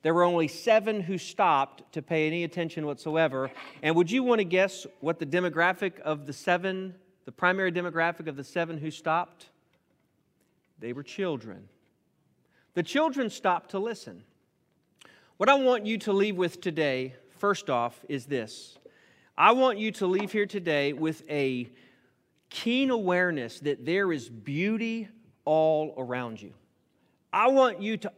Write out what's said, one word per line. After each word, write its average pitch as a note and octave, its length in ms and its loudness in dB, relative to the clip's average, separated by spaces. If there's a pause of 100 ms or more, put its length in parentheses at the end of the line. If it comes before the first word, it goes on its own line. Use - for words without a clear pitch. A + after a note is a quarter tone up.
there D#3+ 120 2
were F3 80 6
only F3 240 4
seven A3 540 2
who F3+ 180 -4
stopped - 760 0
to D3+ 100 -8
pay D#3 260 0
any E3+ 160 -2
attention E3 420 -6
whatsoever. C#3+ 640 -2 (320)
And D#3+ 140 2
would F3 160 4
you C4 100 2
want A#3+ 160 4
to G#3 60 2
guess F#3 420 0 (140)
what E3 180 -2
the E3 80 -6
demographic F3+ 720 0
of D3 280 -4
the C#3+ 60 -8
seven, F#3 640 -2 (300)
the - 80 -14
primary F#3 400 0
demographic E3 560 -2
of C#3 80 -10
the C#3 80 -12
seven E3 340 -4
who D3+ 140 -8
stopped? - 560 -4 (1300)
They A#2+ 160 -8
were C#3+ 80 -10
children. A2+ 680 -8 (1040)
The F3 100 -2
children C4+ 460 0
stopped - 440 -2
to G3 60 -6
listen. G3 440 -8 (1120)
What G#3+ 140 6
I C#4 60 8
want B3 280 2
you G#3+ 140 -2
to G3+ 160 -2
leave G3+ 220 2
with F3 260 -2
today, C3+ 540 -2 (200)
first - 320 -2
off, A#2+ 400 -2
is C3+ 160 -6
this. B2+ 540 -8 (580)
I G3 160 8
want B3+ 240 4
you G#3+ 160 -2
to G3 140 -2
leave F#3+ 260 0
here G#3 140 0
today D3+ 480 -2
with D#3 340 -4
a C3 420 -2 (760)
keen B3+ 400 0
awareness F3+ 720 0
that C#3 240 -4
there F3+ 260 0
is B2 200 -6
beauty G3+ 800 -4 (360)
all D#3 540 2
around B2 420 -6
you. G2 140 -18 (760)
I G#3+ 180 4
want B3 340 4
you G#3+ 160 -4
to - 200 -10